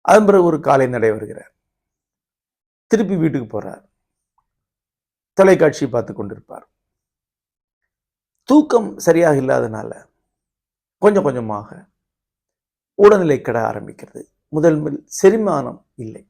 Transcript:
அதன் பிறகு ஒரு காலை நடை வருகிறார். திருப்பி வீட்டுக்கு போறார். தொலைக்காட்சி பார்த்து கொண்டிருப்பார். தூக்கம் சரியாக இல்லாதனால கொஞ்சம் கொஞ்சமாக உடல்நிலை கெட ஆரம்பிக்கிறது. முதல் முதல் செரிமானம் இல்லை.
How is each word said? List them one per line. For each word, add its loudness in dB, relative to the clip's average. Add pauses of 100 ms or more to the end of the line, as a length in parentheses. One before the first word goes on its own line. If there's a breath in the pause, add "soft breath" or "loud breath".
அதன் 4
பிறகு 4
ஒரு 0
காலை 0
நடை 0
வருகிறார். -12 (1300)
திருப்பி -2
வீட்டுக்கு -4
போறார். -12 (1500)
தொலைக்காட்சி 2
பார்த்து -6
கொண்டிருப்பார். -16 (1800)
தூக்கம் 2
சரியாக 2
இல்லாதனால -4 (920)
கொஞ்சம் 4
கொஞ்சமாக -6 (1120)
உடல்நிலை 4
கெட -4
ஆரம்பிக்கிறது. -16 (240)
முதல் 0
முதல் -8 (140)
செரிமானம் 0 (100)
இல்லை. -16